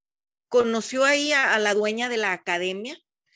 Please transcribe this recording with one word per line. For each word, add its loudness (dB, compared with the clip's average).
conoció 0
ahí 2
a, 2
a 2
la 2
dueña -2
de -4
la -2
academia, -6